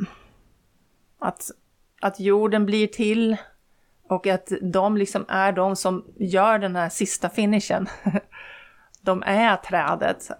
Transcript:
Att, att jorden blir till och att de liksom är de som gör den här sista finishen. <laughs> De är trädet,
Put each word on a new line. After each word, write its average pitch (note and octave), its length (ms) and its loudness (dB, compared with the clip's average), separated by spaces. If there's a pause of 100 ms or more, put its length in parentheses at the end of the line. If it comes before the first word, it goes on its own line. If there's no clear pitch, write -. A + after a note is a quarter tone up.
(1200)
Att, - 320 -8 (500)
att G3 180 -4
jorden G#3 460 2
blir G#3 220 2
till A3 500 0 (720)
och F#3 200 -2
att F#3 240 0 (100)
de F#3+ 360 0
liksom G3 300 -2
är F#3+ 240 0
de F#3+ 240 0
som F#3 300 -2 (100)
gör G3 440 2
den F#3 160 -4
här E3+ 140 -2
sista - 400 -4
finishen. G3+ 580 0 (160)
<laughs> F#3+ 180 0 (800)
De F#3 240 -2
är G#3 320 2
trädet, E3+ 840 -2